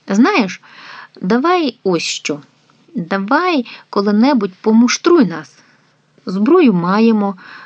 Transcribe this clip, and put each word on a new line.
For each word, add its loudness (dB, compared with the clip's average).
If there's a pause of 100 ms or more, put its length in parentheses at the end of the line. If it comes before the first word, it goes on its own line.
Знаєш, 0 (600)
давай -2
ось -2
що. -8 (540)
Давай -2 (240)
коли-небудь 0
помуштруй 2
нас. -10 (680)
Зброю 2
маємо, 0 (300)